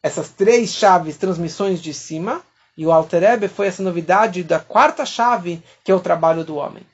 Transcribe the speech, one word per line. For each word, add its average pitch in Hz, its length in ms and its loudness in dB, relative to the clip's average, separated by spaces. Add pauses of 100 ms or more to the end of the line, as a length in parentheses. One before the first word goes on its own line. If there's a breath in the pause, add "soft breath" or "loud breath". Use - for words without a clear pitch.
essas 151 240 -4
três 220 460 2
chaves, 175 420 2
transmissões 180 640 -4
de 156 120 -10
cima, 190 480 -8 (340)
e 156 100 -8
o 165 60 2
Alter 160 300 2
Rebbe 208 260 2
foi 202 200 -4
essa 190 140 -6
novidade 180 600 0
da 160 160 0
quarta 294 460 0
chave, 185 580 -2 (220 soft breath)
que 196 60 0
é 196 40 6
o 180 60 0
trabalho 165 420 0
do 156 140 -10
homem. 143 360 -10